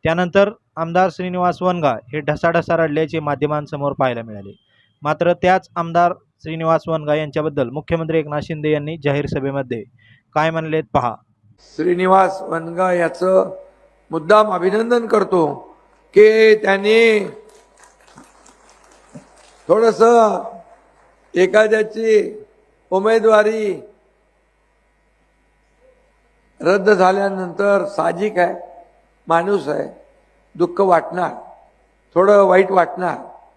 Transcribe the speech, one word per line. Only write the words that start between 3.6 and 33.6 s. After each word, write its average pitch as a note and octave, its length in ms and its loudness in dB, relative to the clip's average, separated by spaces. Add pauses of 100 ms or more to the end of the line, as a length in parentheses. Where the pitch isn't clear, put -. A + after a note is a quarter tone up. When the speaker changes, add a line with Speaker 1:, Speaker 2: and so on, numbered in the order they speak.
Speaker 1:
पाहायला B2+ 300 -2
मिळाले. G2+ 340 -16 (460)
मात्र D#3 320 0
त्याच F#3 420 0
आमदार E3+ 380 0
श्रीनिवास D#3+ 720 -4
वनगा D3+ 280 -2
यांच्याबद्दल D3+ 540 -4
मुख्यमंत्री D#3+ 500 -4
एकनाथ D3 240 -6
शिंदे D3+ 280 -4
यांनी D3+ 260 -4
जाहीर C#3+ 280 -2
सभेमध्ये C3+ 580 -6 (520)
काय D#3 160 2
म्हणलेत D#3+ 320 -4 (100)
पहा. B2 220 -2 (600)
Speaker 2:
श्रीनिवास F3+ 680 0
वनगा E3+ 520 -4
याचं F#3 640 -2 (560)
मुद्दाम G3+ 400 2
अभिनंदन A3+ 540 -2
करतो F#3+ 500 0 (580)
की G#3+ 420 6
त्यांनी G#3+ 720 2 (2500)
थोडंसं A3 760 4 (920)
एखाद्याची G#3+ 1080 0 (480)
उमेदवारी G#3+ 880 2 (2750)
रद्द F#3+ 280 2
झाल्यानंतर F#3+ 960 0
साहजिक F3 520 -4
आहे, F3+ 300 -2 (600)
माणूस E3+ 400 0
आहे, - 200 -6 (680)
दुःख F3 260 -2
वाटणार, F3 500 0 (840)
थोडं G3 280 4
वाईट F#3+ 280 4
वाटणार. F3+ 460 -2 (400)